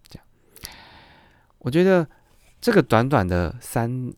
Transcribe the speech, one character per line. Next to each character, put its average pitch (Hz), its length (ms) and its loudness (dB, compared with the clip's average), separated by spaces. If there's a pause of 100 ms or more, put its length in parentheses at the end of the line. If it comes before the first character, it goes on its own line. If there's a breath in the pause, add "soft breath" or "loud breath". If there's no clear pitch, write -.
这 - 100 -20
样， - 80 -20 (1300 loud breath)
我 - 120 -8
觉 160 140 2
得 185 240 2 (540 soft breath)
这 240 100 0
个 190 100 4
短 117 280 2
短 117 180 2
的 90 320 -2
三， 123 580 -6